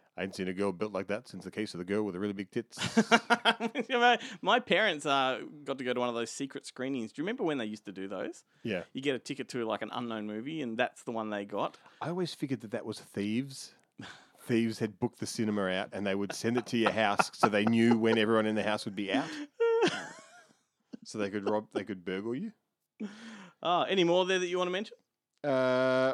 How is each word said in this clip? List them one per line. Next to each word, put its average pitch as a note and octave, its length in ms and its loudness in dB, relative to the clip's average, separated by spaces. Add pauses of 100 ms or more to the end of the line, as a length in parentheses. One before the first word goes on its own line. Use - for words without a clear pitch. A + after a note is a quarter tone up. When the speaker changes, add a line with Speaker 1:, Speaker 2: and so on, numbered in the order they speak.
(180)
Speaker 1:
I F2+ 60 -2
ain't F#2+ 120 -4
seen F#2 120 -2
a F#2 60 -2
girl G2 180 0
built G#2 220 -4
like F#2+ 140 -4
that G#2+ 200 -4
since F#2 180 -12
the F#2 60 -10
case G#2+ 240 -6
of - 40 -10
the F2+ 40 -6
girl G2+ 200 0
with G2+ 100 -4
the F2 60 -6
really G#2 140 -2
big G2 180 -8
tits. - 280 -6 (240)
Speaker 2:
<laughs> - 60 -6 (800)
You B3+ 100 0
know, A#3+ 180 6 (240)
my G#3+ 180 4
parents, F3+ 460 2
uh, C3+ 360 2 (220)
got C3+ 140 -6
to C3+ 60 -8
go B2 100 0
to B2 60 -2
one B2 100 2
of A#2 60 -2
those A#2 160 -2
secret C#3 340 -8
screenings. B2+ 460 -6
Do - 100 -6
you - 40 -2
remember A#3 180 -4
when D3+ 140 2
they A#2 80 -2
used G#2+ 200 -8
to G#2 60 -10
do F#2+ 160 -8
those? G2+ 360 -8 (200)
Speaker 1:
Yeah. F#2+ 200 -2 (100)
Speaker 2:
You C3+ 80 -8
get C#3 140 0
a A#2 40 -4
ticket C3 300 -8
to, A#2+ 160 -4
like, A2 160 -2
an G#2+ 120 -6
unknown A#2 340 -6
movie, B2+ 340 -8
and A#2 160 -6
that's B2 260 -2
the B2 80 -6
one A2 180 -4
they G#2 160 -2
got. G#2 320 -4 (240)
Speaker 1:
I - 80 -4
always F3 240 -4
figured C3 280 -4
that G#2+ 100 -12
that A2+ 140 -6
was A2 140 -6
thieves. A#2 720 -4 (260)
<laughs> - 60 -14 (420)
Thieves A2+ 320 2
had G#2+ 200 -4
booked - 200 -4
the - 80 -6
cinema G#2 440 0
out, F#2+ 220 -2
and G2+ 120 -4
they G2 100 2
would G2+ 180 -2
send A#2+ 240 0
it A#2+ 100 0
to B2 100 0
your G#2+ 140 6
house G2+ 420 4
so - 140 4
they G#2 180 4
knew A#2 320 6
when A2+ 200 4
everyone A2 300 4
in A2 80 0
the G#2 80 2
house G#2+ 220 -2
would G2+ 100 -8
be F#2+ 180 -2
out. - 160 2
Speaker 2:
<laughs> G#4 640 2 (1120)
Speaker 1:
So - 140 -12
they G2+ 120 0
could G2+ 200 -2
rob, G#2+ 240 0
they G#2 100 -2
could F#2 220 -8
burgle G2+ 300 -2
you. G#3 160 -6 (1120)
Speaker 2:
Oh, E3+ 200 4
any F#3 200 2
more F3 220 6
there F#3 140 2
that F3+ 80 -2
you F3 120 -2
wanna F3+ 120 0
mention? G3 240 -4 (480)
Speaker 1:
Uh, C3 720 4